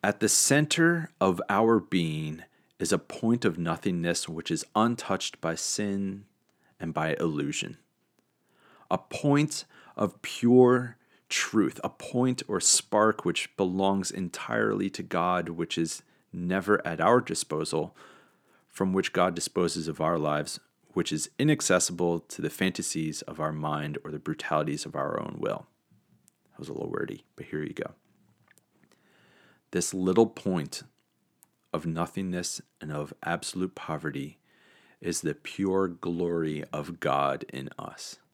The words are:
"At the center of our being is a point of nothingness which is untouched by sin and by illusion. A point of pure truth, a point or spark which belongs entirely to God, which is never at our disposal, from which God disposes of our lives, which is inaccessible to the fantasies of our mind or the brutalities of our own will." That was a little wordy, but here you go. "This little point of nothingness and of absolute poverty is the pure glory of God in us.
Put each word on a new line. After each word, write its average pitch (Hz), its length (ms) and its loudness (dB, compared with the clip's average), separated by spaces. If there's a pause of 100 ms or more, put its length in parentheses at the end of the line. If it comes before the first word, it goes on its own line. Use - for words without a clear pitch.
"At 101 160 0
the 110 100 4
center 160 800 4 (100)
of 92 280 4
our 110 300 6
being 78 640 -2 (340)
is - 140 -2
a 92 80 2
point 117 460 0
of 87 120 0
nothingness 85 720 -2
which 82 240 -6
is 82 140 -2 (100)
untouched 110 640 0
by 82 160 -2
sin 98 720 -4 (520)
and 82 160 -6
by 78 220 0
illusion. 73 640 -4 (1120)
A 95 60 0
point - 680 0 (320)
of - 260 -4
pure 123 760 6 (320)
truth, - 540 0
a 87 60 -2
point 127 600 -2
or 98 100 0
spark - 640 4
which - 320 -2
belongs 95 560 2
entirely 101 800 0
to - 120 -12
God, 87 480 0
which 82 280 -4
is 82 260 -2 (280)
never 90 540 2
at 82 140 -4
our 113 220 6
disposal, 80 760 -4 (720)
from 95 260 -2
which 95 200 0
God 90 200 4
disposes 85 540 -2
of 78 140 -4
our 80 180 2
lives, 76 400 -2 (300)
which - 240 -2
is 78 160 -4 (100)
inaccessible 90 800 2
to - 220 -14
the 80 80 -2
fantasies 80 720 -4
of - 180 -12
our 78 140 -4
mind 76 500 -4
or 80 80 -10
the 76 80 -8
brutalities 76 680 -2
of - 100 -10
our 73 240 -2
own - 200 -8
will." - 260 -4 (840)
That - 80 -20
was - 80 -12
a - 60 -10
little - 180 -6
wordy, - 320 -6 (140)
but - 100 -14
here - 160 -6
you - 100 -8
go. - 220 -8 (1800)
"This - 220 0
little 92 340 6
point - 560 -4 (880)
of 80 120 -2
nothingness 90 760 -4 (180)
and 76 120 -10
of 73 220 -6 (100)
absolute 92 520 -4
poverty 76 640 -8 (640)
is 85 200 -4
the 82 140 -2
pure 95 520 0
glory 85 760 -2
of 76 340 -8
God 69 500 0
in 65 200 -8 (100)
us. - 400 -12 (140)